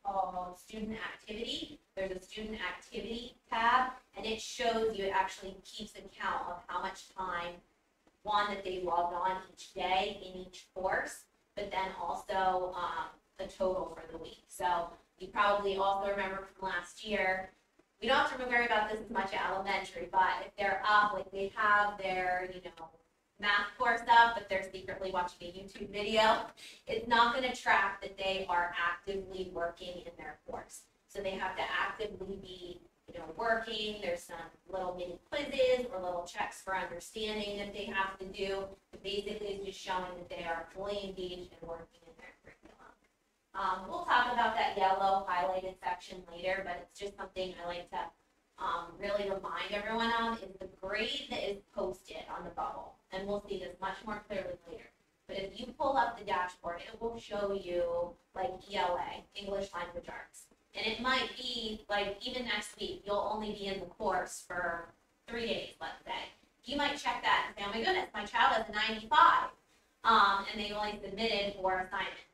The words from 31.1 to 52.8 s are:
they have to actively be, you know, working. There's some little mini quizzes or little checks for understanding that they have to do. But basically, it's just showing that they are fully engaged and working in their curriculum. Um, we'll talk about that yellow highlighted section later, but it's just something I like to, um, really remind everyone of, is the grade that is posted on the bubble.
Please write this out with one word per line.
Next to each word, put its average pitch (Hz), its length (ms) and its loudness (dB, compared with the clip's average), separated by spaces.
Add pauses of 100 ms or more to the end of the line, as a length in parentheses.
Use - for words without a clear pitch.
they 190 100 -2
have 185 260 -4
to - 60 0
actively 196 760 -4
be, - 400 -14 (260)
you 170 120 -12
know, 160 60 -8 (100)
working. 226 640 0
There's 175 220 -2
some 170 140 -12 (320)
little 185 260 -4
mini 180 240 -8 (100)
quizzes 254 600 2
or 185 100 -4
little 175 240 -2
checks - 360 -4
for 190 140 -2
understanding 202 840 -4
that 196 160 -6
they 202 120 -6
have 190 340 -2
to 190 60 -8
do. 196 380 -4 (280)
But - 120 -20
basically, 208 440 -4
it's 196 180 -6
just 190 140 -10
showing 180 380 -4
that 175 120 -14
they 170 160 -8
are 165 280 -4
fully 202 300 -4
engaged 180 560 -8
and 165 100 -12
working 165 380 -12
in - 100 -20
their - 160 -20 (100)
curriculum. - 500 -20 (600)
Um, 190 340 0
we'll - 160 -4
talk 233 260 6
about 226 240 4
that 180 220 2
yellow 196 520 6
highlighted 185 540 0
section - 480 -4
later, 185 320 -2
but 233 180 -4
it's - 180 -18
just 202 180 -8
something 185 440 -6
I 175 60 -6
like 175 220 -6
to, 196 100 -4 (580)
um, 170 280 -2 (140)
really 202 300 0
remind 190 440 -4
everyone 226 480 0
of, 226 200 0
is - 180 -14
the 185 100 -10 (120)
grade 208 480 -2
that 202 180 -4
is 202 100 -2 (180)
posted - 480 -6 (120)
on 175 100 -8
the 175 60 -10
bubble. - 440 -6 (160)